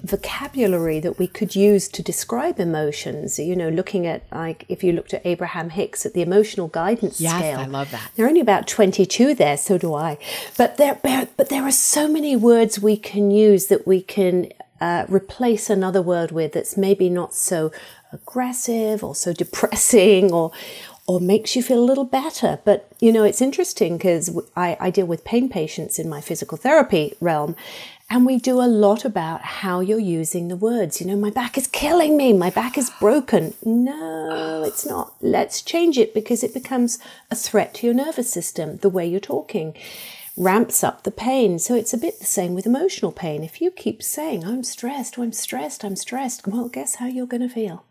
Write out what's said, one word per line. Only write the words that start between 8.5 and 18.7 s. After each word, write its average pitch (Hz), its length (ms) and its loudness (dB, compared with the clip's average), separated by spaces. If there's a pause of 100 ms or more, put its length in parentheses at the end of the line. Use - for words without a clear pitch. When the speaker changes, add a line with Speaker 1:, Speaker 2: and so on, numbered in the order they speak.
Speaker 1:
twenty-two 214 680 4
there, 147 240 2
so 185 220 0
do 165 160 -2
I. 151 240 -4 (380)
But 240 200 4
there, 285 260 4
but 262 460 0
there 269 140 -2
are 269 80 0
so 302 360 2
many 294 280 0
words 226 440 6
we 208 160 4
can 202 360 0
use 208 340 6
that - 220 2
we 185 160 4
can, 180 460 0 (300)
uh, 170 300 -2
replace 214 640 0
another 190 320 0
word 170 280 0
with 156 220 -4
that's - 240 -4
maybe 190 320 4
not 175 240 -2
so 156 380 -2 (420)
aggressive 226 880 -4